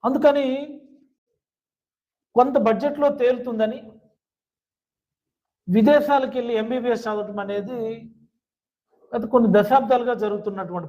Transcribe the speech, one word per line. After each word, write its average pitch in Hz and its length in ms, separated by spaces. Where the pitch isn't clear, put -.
అందుకని 277 380
కొంత 262 200
బడ్జెట్లో 285 420
తేలుతుందని 240 580
విదేశాలకు 285 640
వెళ్ళి 240 220
ఎంబీబీఎస్ 233 460
చదవటం 208 400
అనేది 202 320
గత 240 200
కొన్ని 233 240
దశాబ్దాలుగా 240 680
జరుగుతున్నటువంటి 190 680